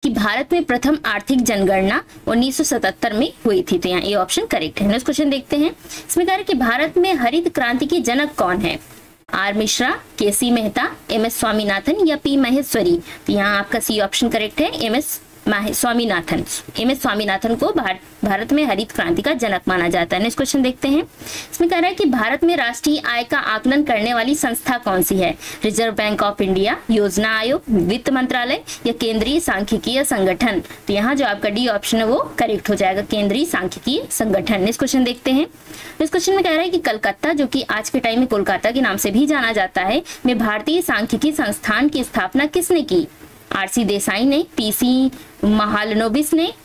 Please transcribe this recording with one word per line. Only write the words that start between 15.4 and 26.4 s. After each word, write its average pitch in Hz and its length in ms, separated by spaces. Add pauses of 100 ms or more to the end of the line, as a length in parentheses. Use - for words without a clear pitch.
माहे-, 208 260
स्वामीनाथन। 202 680 (360)
एमएस 262 220
स्वामीनाथन 208 520
को 262 120
भार-, 226 580
भारत 208 280
में 294 120
हरित 214 280
क्रांति 170 300
का 285 100
जनक 220 360
माना 175 200
जाता 175 280
है। 185 60
नेक्स्ट 226 160
क्वेश्चन 269 240
देखते 254 260
हैं। 285 140 (500)
इसमें 339 180
कह 359 80
रहा 349 100
है 381 60
कि 403 100
भारत 262 400
में 339 120
राष्ट्रीय 294 500
आय 240 180
का 277 140
आकलन 254 440
करने 240 320
वाली 240 200
संस्था 247 440
कौन 190 240
सी - 120
है? 185 220 (280)
रिजर्व 220 280
बैंक 214 300
of 202 180